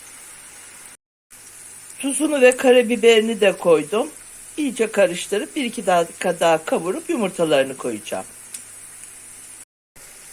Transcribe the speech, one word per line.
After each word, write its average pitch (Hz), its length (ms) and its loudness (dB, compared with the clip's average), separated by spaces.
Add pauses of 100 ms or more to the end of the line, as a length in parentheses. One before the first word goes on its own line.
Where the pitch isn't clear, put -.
(2000)
Tuzunu 285 420 -4
ve 254 160 6
karabiberini 233 840 4
de 196 120 4
koydum. 175 560 0 (480)
İyice 233 360 -4
karıştırıp 202 640 -2
bir 294 80 -2
iki 220 220 -8
dakika 175 540 -2
daha 165 240 2
kavurup 202 460 -4
yumurtalarını 160 680 0
koyacağım. 107 480 -8 (2000)